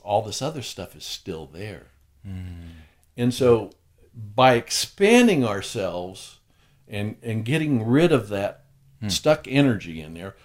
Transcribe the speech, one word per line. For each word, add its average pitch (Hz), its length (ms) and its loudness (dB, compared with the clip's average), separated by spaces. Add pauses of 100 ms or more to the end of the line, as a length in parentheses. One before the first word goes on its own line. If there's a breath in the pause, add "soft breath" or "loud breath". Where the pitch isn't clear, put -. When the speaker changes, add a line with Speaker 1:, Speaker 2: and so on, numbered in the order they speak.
Speaker 1:
all 104 200 0
this 104 200 -10
other 147 200 -6
stuff - 340 -14
is - 80 -18
still 80 420 -12
there. 85 400 -14 (400)
Speaker 2:
Mm. 90 440 -14 (460 loud breath)
Speaker 1:
And 120 180 0
so 120 360 4 (420)
by 117 420 4
expanding 202 880 2
ourselves 95 920 -6 (500)
and, 104 340 -6
and 110 220 -6
getting 143 420 0
rid 143 260 4
of 110 180 2
that 101 260 -4 (440)
Speaker 2:
Hmm. 110 80 -6
Speaker 1:
stuck 151 400 0
energy 98 540 0
in 78 100 -16
there, 87 320 -14